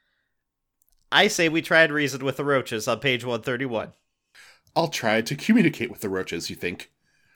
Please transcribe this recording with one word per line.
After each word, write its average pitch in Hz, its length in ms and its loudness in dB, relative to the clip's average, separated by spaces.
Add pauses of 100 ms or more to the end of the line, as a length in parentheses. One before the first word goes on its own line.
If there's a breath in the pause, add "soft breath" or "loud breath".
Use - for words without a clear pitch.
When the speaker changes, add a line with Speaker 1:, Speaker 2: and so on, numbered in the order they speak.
(1120)
Speaker 1:
I 170 180 6
say 175 200 2
we 160 140 0
try 165 200 4
and 156 100 4
reason 143 300 -2
with 135 140 -2
the 143 80 -6
roaches 127 420 0
on 113 140 0
page 123 240 -2
one 120 160 -4
thirty-one. 120 540 -4 (840 soft breath)
Speaker 2:
I'll 165 120 2
try 113 340 0
to 127 120 -6
communicate 170 560 2
with - 120 -14
the 104 80 -6
roaches, 92 400 -6
you 92 40 -10
think. - 380 -8 (420)